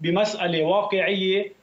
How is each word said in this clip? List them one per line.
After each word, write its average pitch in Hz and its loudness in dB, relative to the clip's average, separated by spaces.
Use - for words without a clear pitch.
بمسألة 175 0
واقعية 190 0